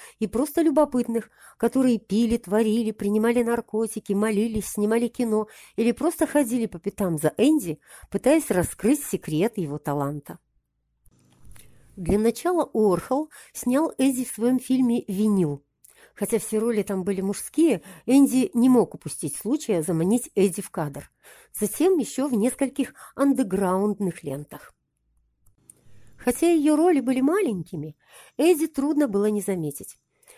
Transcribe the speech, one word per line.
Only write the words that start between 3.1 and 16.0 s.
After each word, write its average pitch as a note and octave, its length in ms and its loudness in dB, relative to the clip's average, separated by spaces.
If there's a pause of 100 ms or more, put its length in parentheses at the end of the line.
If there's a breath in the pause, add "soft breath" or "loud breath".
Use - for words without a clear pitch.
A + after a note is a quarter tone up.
наркотики, A3+ 680 -4
молились, G#3+ 540 0
снимали A3 420 0
кино G#3+ 380 -2 (280 loud breath)
или A#3 160 2
просто D4+ 340 -2
ходили B3 420 0
по E3+ 120 -12
пятам F#3+ 380 -4
за D3 200 0
Энди, A#3+ 420 2 (300 loud breath)
пытаясь C#4+ 400 2
раскрыть G#3+ 540 0
секрет E3+ 540 -2
его D3+ 200 -4
таланта. D3 600 -6 (1600 soft breath)
Для F#3 200 0
начала B3 460 0
Уорхол A3 640 0 (220 loud breath)
снял C4+ 460 -2
Эдди C4 260 0
в A#3 60 -10
своём B3 300 0
фильме B3+ 500 0
"Винил". F#3+ 560 0 (500 soft breath)